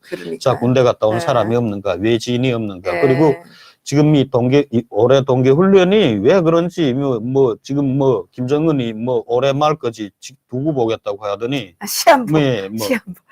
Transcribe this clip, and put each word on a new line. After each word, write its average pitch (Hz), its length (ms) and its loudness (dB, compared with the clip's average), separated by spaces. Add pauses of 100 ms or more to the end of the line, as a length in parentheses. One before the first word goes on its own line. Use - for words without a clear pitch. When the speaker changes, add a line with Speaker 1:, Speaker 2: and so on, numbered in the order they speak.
Speaker 1:
그러니까요. - 380 -12
Speaker 2:
자, 120 200 -2
군대 127 240 2
갔다 117 240 0
온 110 80 0
Speaker 1:
네. 110 40 -2
Speaker 2:
사람이 120 360 0
없는가, 101 440 -4
외지인이 120 520 0
없는가. 98 400 -6
Speaker 1:
네. 175 100 -4
Speaker 2:
그리고 139 340 2 (480)
지금 151 320 2
이 131 140 2
동계, 127 420 2
이 117 180 0
올해 131 360 4
동계훈련이 165 960 2
왜 165 200 4
그런지 170 520 0
뭐, 135 260 -2
뭐 127 440 0
지금 139 340 -2
뭐 139 340 0
김정은이 135 600 -2
뭐 117 320 -4
올해 127 280 0
말까지 123 680 -4
지-, - 160 -20 (140)
두고 143 240 -4
보겠다고 110 520 -4
하더니 104 540 -6
Speaker 1:
아, 214 80 -12
시한부. 262 460 0
Speaker 2:
뭐, 156 80 2
예, 113 280 -2
뭐. 110 160 -6
Speaker 1:
시한부. 196 280 -6 (180)